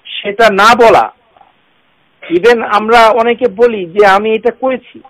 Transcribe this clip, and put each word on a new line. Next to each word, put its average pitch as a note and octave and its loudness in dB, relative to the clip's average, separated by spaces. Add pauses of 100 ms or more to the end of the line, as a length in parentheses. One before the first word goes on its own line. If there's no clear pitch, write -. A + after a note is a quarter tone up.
(220)
সেটা G#3 0
না G#3+ 2
বলা। F#3 2 (1160)
even A3 0
আমরা A3 2
অনেকে A#3 -2
বলি G#3+ -2
যে, G3+ 0
"আমি G#3 0
এটা A3+ -4
করেছি, B3+ -8 (100)